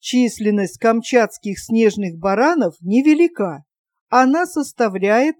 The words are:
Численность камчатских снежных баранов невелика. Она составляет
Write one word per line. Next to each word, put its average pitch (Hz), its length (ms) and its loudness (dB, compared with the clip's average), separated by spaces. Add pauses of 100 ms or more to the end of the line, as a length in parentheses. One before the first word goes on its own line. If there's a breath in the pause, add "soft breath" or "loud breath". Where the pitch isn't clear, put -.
Численность 208 760 -2
камчатских 226 800 -2
снежных 208 580 0
баранов 202 600 0
невелика. 233 880 0 (420)
Она 262 380 2
составляет 233 960 -2